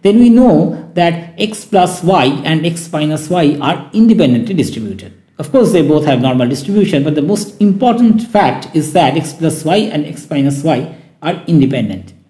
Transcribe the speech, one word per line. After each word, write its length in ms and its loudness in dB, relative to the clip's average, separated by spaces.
then 180 4
we 100 6
know 640 2
that 460 -2
x 240 -6
plus 400 0
y 220 2
and 220 -2
x 260 -6
minus 380 -4
y 320 2
are 320 -4
independently 600 2
distributed. 600 -6
Of 140 -8
course, 180 4
they 160 2
both 160 2
have 160 0
normal 300 0
distribution, 560 0
but 100 0
the 60 0
most 400 -4
important 640 2
fact 520 -2
is 160 -2
that 240 2
x 160 -4
plus 320 -4
y 140 0
and 280 -2
x 240 -16
minus 360 -2
y 280 -2
are 260 -6
independent. 680 0